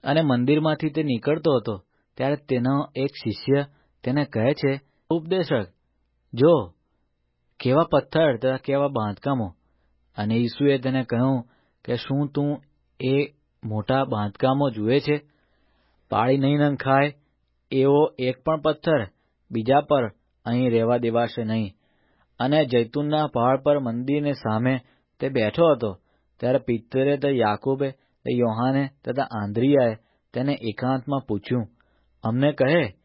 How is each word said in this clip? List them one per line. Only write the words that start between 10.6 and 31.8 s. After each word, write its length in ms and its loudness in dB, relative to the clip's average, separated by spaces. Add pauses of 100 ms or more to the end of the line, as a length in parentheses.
તેને 260 -2
કહ્યું 400 0 (400)
કે, 120 -4
"શું 320 -4
તું 340 -4 (380)
એ 240 0 (400)
મોટા 400 -2
બાંધકામો 680 -2
જુએ 300 0
છે? 200 -2 (920)
પાળી 280 2
નહીં 200 2
નંખાય 540 0 (580)
એવો 480 4
એક 260 -4
પણ 160 -2
પથ્થર 500 -2 (400)
બીજા 300 2
પર 280 0 (360)
અહીં 260 0
રહેવા 260 2
દેવાશે 480 -2
નહીં." 300 -4 (640)
અને 260 2
જૈતુનના 640 0
પહાડ 360 0
પર 160 2
મંદિરની 540 -2
સામે 480 -2 (400)
તે 80 -4
બેઠો 440 2
હતો, 280 -4 (400)
ત્યારે 180 0
પિત્તરે 580 -2
તે 140 -2
યાકૂબે, 600 0
તે 460 -8
યોહાને 540 0 (140)
તથા 180 -4
આંદ્રિયાએ 720 2 (400)
તેને 180 -2
એકાંતમાં 680 -4
પૂછ્યું, 480 -4 (540)